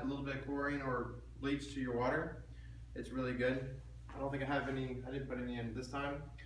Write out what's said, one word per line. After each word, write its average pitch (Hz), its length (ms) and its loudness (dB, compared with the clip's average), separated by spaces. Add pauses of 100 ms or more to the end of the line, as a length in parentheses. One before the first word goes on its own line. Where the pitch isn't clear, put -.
a - 20 0
little 135 200 0
bit 139 100 0
of - 100 -2
chlorine 143 360 2
or 123 340 2 (240)
bleach 139 340 2
to 139 60 -2
your 123 180 2
water, 156 460 2 (520)
it's 117 160 -4
really 127 220 0
good. 131 360 4 (440)
I 139 60 -6
don't 139 100 2
think 135 140 0
I - 20 0
have 135 220 4
any, 131 300 0 (100)
I 131 40 -4
didn't 131 180 -2
put 127 100 0
any 123 180 -2
in 117 160 -2
this 123 140 -4
time. 143 340 0 (240)